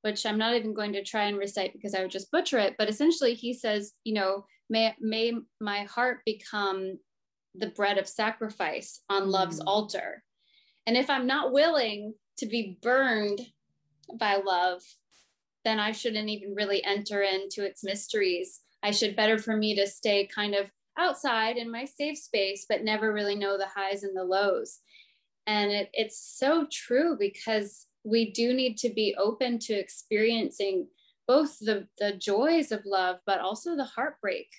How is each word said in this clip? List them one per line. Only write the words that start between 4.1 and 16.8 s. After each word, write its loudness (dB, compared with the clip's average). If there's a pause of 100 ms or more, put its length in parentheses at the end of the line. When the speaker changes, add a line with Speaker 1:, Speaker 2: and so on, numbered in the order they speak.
Speaker 1:
know, 0 (220)
"May, 2
may 0 (280)
my -4
heart -2
become -4 (560)
the -4
bread 2
of -2
sacrifice -4
on 2
love's 0
Speaker 2:
Mm. -6
Speaker 1:
altar." -2 (640)
And 4
if 2
I'm 2
not 0
willing 4 (240)
to -6
be -4
burned 2 (760)
by 4
love, 2 (840)
then 2
I 2
shouldn't -4
even -6
really 0